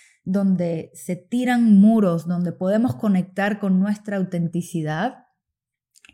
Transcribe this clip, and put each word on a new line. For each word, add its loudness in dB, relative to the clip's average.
donde -2
se -8
tiran 2
muros, 4
donde -4
podemos -2
conectar -2
con 0
nuestra -4
autenticidad, -6